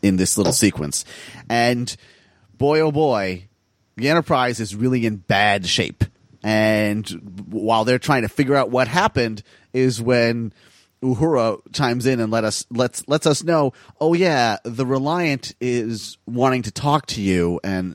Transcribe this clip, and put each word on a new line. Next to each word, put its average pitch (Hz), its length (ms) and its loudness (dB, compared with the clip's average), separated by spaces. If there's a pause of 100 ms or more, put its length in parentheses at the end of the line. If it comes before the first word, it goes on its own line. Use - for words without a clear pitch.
in 95 160 2
this 92 220 0
little 104 140 2
sequence. 78 520 0 (440)
And 120 460 0 (640)
boy, 147 220 2
oh 156 120 2
boy, 104 560 0 (480)
the 135 140 -2
Enterprise 131 500 0
is 101 160 -6
really 123 300 0
in 107 120 -2
bad 101 500 2
shape. - 360 0 (400)
And 107 640 0
w-, 95 580 -10
while 110 220 2
they're 127 140 2
trying 135 240 2
to 107 40 -2
figure 135 280 0
out 120 160 0
what 127 160 2
happened 120 560 0 (280)
is 127 300 0
when 117 500 2 (520)
Uhura 127 560 0 (140)
chimes 123 340 0
in 131 120 2
and 110 120 -2
let 113 120 0
us, 107 280 -4
lets, 120 360 -4
lets 151 200 0
us 151 160 0
know, 156 300 0 (260)
"Oh 160 140 2
yeah, 143 500 2
the 120 240 -4
Reliant 139 760 -2
is 117 640 -4
wanting 127 380 0
to 104 80 -6
talk 147 360 0
to - 140 -6
you, 87 420 0
and 92 300 -4